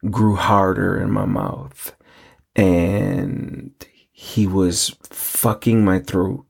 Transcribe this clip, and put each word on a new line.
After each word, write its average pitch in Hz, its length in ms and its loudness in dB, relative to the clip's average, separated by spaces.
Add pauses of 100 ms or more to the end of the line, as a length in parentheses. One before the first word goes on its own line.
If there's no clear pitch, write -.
(120)
grew 107 240 2
harder 98 640 0
in 101 100 -2
my 101 140 0
mouth - 720 -6 (600)
and 92 1120 0 (400)
he - 340 -2
was 92 480 0 (100)
fucking - 840 0
my 92 140 4
throat 95 500 -2